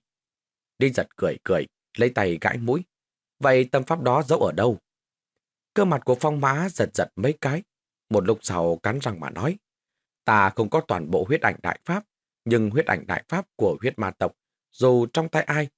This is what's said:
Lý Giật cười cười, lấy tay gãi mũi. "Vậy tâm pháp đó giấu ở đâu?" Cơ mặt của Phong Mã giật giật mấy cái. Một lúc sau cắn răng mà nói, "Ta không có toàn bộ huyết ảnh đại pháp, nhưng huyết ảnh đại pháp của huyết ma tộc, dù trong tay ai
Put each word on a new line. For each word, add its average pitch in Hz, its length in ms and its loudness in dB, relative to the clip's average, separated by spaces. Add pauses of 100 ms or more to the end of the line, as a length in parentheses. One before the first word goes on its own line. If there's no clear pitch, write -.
(800)
Lý 135 120 4
Giật - 260 -4
cười 87 280 -2
cười, 82 220 0 (300)
lấy 120 140 2
tay 92 300 -2
gãi 123 180 -2
mũi. 123 260 -2 (540)
"Vậy 131 340 2
tâm 131 120 0
pháp 160 180 -4
đó 127 200 2
giấu 151 160 0
ở 90 140 0
đâu?" 101 260 0 (960)
Cơ 202 100 2
mặt 156 200 0
của 127 160 4
Phong 151 200 0
Mã 143 280 0
giật 120 260 -2
giật - 220 -2
mấy 110 240 0
cái. 143 220 -2 (460)
Một 101 180 2
lúc - 160 2
sau 85 340 0
cắn 113 220 -4
răng 110 220 -6
mà 71 100 -10
nói, 147 280 -4 (680)
"Ta 101 260 4
không 107 200 -2
có - 100 2
toàn 82 300 -4
bộ 90 180 2
huyết 151 120 0
ảnh 101 220 0
đại - 220 -4
pháp, 196 200 -4 (400)
nhưng 113 260 2
huyết 139 160 0
ảnh 92 200 -2
đại - 220 -4
pháp 180 180 -4 (100)
của 90 240 0
huyết 123 180 -4
ma 98 120 -4
tộc, - 220 -4 (400)
dù 123 340 4
trong 165 220 -2
tay 156 140 -2
ai 151 360 -2